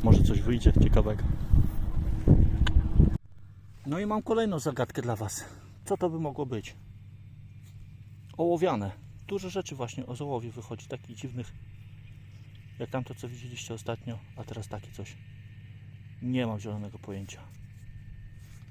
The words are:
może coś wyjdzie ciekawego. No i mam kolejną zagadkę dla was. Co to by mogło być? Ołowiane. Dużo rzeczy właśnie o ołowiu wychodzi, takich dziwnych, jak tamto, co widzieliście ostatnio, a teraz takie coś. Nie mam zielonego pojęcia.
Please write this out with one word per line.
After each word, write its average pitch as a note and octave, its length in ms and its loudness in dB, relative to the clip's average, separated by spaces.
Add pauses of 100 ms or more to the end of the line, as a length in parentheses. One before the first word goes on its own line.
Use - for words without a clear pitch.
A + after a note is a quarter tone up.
może A2 200 8
coś G#2 180 6
wyjdzie - 320 6 (100)
ciekawego. G#2+ 400 6 (2500)
No D3+ 140 0
i G#3 60 -2
mam G#3+ 180 0
kolejną A3 360 2
zagadkę B2+ 420 -2
dla A#2 140 0
was. G#2 300 -6 (400)
Co G3 120 -2
to F3+ 120 0
by D#3+ 100 -4
mogło C#3+ 260 -4
być? A#2+ 300 -6 (1600)
Ołowiane. E3 540 2 (360)
Dużo F#3+ 220 -6
rzeczy F3+ 260 -6
właśnie B2 300 -6
o A#2+ 140 -10
ołowiu B2 320 -6
wychodzi, A2+ 360 -12
takich B2 300 -12
dziwnych, - 360 -10 (1300)
jak A#2+ 100 -8
tamto, B2+ 260 -6
co A#2+ 140 -12
widzieliście A#2+ 440 -12
ostatnio, A2+ 460 -8 (180)
a A2+ 60 -10
teraz G#2+ 240 -10
takie - 240 -12
coś. - 260 -14 (1040)
Nie B2 260 0
mam G#2+ 120 -4
zielonego G#2 400 -8
pojęcia. G2 420 -10 (1300)